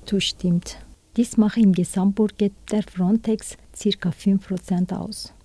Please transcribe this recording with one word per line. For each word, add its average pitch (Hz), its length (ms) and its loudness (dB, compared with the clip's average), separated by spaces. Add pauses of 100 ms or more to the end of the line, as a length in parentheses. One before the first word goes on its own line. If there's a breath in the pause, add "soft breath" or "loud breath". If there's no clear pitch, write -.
zustimmt. - 760 -2 (320)
Dies 233 200 0
macht 214 220 4
im 202 140 6
Gesamtbudget 196 800 0 (200)
der 214 100 0
Frontex 220 760 -2 (200)
circa 196 340 -2
fünf - 380 0
Prozent 180 440 -2
aus, - 420 -10 (100)